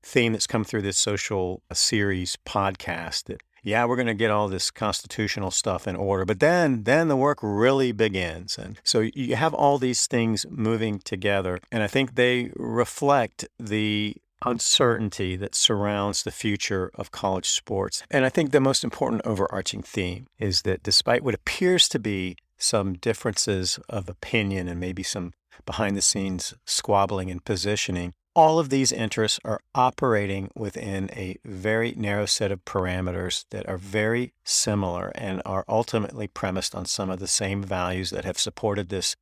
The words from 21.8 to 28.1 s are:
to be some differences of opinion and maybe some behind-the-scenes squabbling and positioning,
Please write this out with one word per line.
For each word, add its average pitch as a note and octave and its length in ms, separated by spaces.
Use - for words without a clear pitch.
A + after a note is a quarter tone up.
to C#3+ 100
be F#2+ 380
some G2 360
differences G2 840
of F#2 220
opinion F#2+ 580
and F2 100
maybe F2+ 240
some F2+ 300
behind-the-scenes G2 880
squabbling G2 640
and F2+ 160
positioning, F#2 680